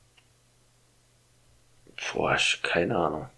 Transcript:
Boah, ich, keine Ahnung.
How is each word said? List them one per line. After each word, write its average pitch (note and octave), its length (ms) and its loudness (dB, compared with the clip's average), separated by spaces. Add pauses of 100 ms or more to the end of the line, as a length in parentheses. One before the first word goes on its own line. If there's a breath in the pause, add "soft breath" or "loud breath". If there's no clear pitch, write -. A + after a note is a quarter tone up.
(2250)
Boah, - 200 2
ich, - 280 0
keine F#2+ 340 0
Ahnung. D2+ 420 0